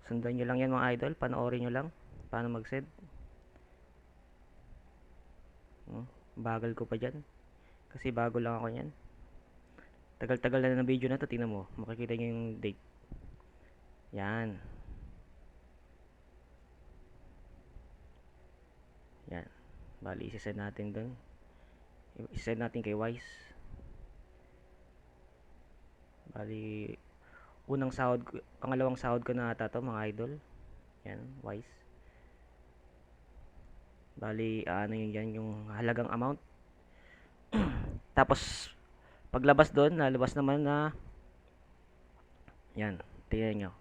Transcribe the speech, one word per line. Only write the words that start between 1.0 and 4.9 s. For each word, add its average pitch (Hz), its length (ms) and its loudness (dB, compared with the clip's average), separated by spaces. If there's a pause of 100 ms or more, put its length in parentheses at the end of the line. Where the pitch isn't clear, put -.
Panoorin 123 520 0
nyo 120 60 0
lang. 135 160 0 (460)
Paano 117 160 0
mag-send. 131 400 -4 (3000)